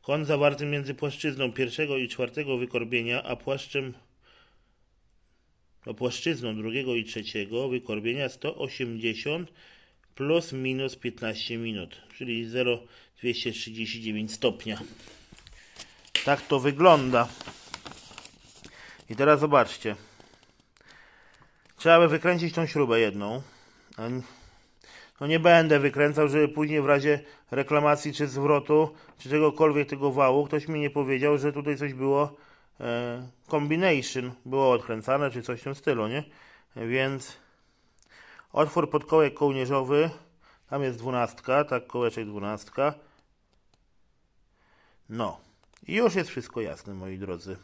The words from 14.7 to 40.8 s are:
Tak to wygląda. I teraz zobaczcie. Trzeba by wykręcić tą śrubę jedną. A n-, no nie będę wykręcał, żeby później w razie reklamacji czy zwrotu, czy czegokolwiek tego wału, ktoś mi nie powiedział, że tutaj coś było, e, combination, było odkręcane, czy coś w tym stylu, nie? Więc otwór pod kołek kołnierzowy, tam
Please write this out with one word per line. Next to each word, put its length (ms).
Tak 220
to 140
wygląda. 680
I 60
teraz 240
zobaczcie. 560
Trzeba 240
by 80
wykręcić 460
tą 120
śrubę 340
jedną. 420
A 60
n-, 200
no 60
nie 140
będę 400
wykręcał, 480
żeby 200
później 340
w 40
razie 380
reklamacji 600
czy 140
zwrotu, 680
czy 100
czegokolwiek 600
tego 240
wału, 340
ktoś 220
mi 120
nie 100
powiedział, 480
że 140
tutaj 240
coś 180
było, 420
e, 480
combination, 840
było 260
odkręcane, 600
czy 120
coś 180
w 40
tym 100
stylu, 340
nie? 160
Więc 600
otwór 380
pod 140
kołek 300
kołnierzowy, 760
tam 120